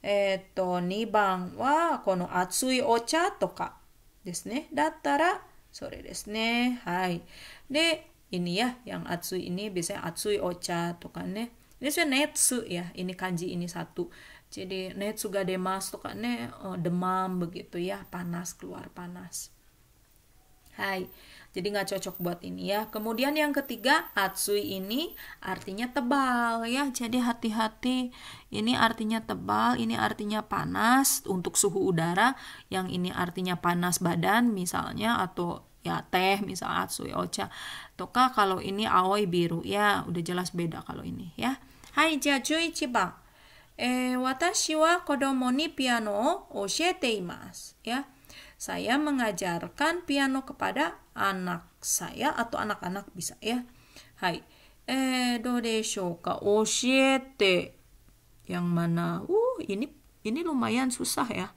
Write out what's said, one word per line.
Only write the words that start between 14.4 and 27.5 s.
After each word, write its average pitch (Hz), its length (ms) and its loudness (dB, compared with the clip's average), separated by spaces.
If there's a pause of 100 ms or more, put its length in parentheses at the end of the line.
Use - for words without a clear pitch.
Jadi, 190 400 -8
netsu 202 400 -4
ga 196 160 0
demasu 185 480 -2
to - 80 -12
kan - 160 -8
ne, 240 300 -4
eh, 185 320 -8
demam 185 580 0
begitu 175 400 -6
ya, 190 320 -4
panas, 180 400 -6
keluar 180 400 -14
panas. 180 560 -12 (1200)
Hai, 196 320 -4 (480)
jadi 185 160 -4
nggak 196 280 0
cocok 185 240 -6
buat 175 240 -2
ini 185 280 -4
ya. 220 160 0
Kemudian 226 480 0
yang 294 160 2
ketiga, 277 600 2
atsui 202 640 0
ini 214 400 -4 (240)
artinya 196 480 -6
tebal 240 760 2
ya. 262 240 0
Jadi 240 320 0
hati-hati, 240 920 0 (400)